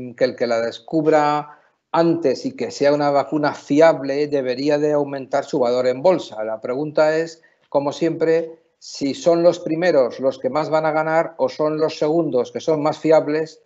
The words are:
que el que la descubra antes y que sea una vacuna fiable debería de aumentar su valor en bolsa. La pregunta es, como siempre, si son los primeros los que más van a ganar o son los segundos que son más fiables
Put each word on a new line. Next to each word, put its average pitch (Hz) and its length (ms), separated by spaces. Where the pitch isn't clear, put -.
que 135 80
el 123 100
que 123 100
la 117 140
descubra 147 1000
antes 165 520
y 131 120
que 113 120
sea 143 240
una 147 180
vacuna 143 420
fiable 143 720
debería 139 500
de 147 140
aumentar 139 540
su 156 140
valor 127 280
en 127 140
bolsa. 156 420
La 110 160
pregunta 151 580
es, 165 240
como 143 240
siempre, 165 640
si - 360
son 170 280
los 170 180
primeros 156 600
los 131 180
que 131 120
más 147 200
van 156 160
a 156 60
ganar 160 460
o 131 100
son 151 300
los 156 200
segundos 151 540
que 120 80
son 156 240
más 151 160
fiables 156 680